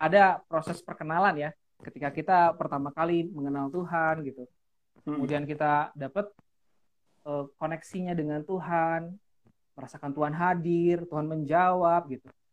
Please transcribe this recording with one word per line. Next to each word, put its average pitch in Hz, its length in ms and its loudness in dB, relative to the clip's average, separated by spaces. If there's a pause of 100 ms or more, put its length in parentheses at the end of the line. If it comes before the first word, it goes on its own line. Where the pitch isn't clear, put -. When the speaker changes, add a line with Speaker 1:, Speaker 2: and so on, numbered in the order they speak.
Speaker 1:
ada 180 480 6
proses 165 320 -4
perkenalan 165 560 0
ya. 147 140 -4 (260)
Ketika - 320 -8
kita 160 300 2 (180)
pertama 143 320 -4
kali 170 400 0
mengenal 139 400 -4
Tuhan 160 560 -2
gitu. 127 240 -12 (560)
Speaker 2:
Hmm. 147 120 -4
Speaker 1:
Kemudian 143 280 -2
kita 147 480 0
dapat, 147 400 -6 (880)
eh, 147 240 -6 (160)
koneksinya 170 560 -6
dengan 151 240 -2
Tuhan, 165 720 -2 (640)
merasakan - 360 -10
Tuhan 151 200 0
hadir, 170 720 2
Tuhan 151 240 -4
menjawab 170 800 2
gitu. 127 200 -10 (240)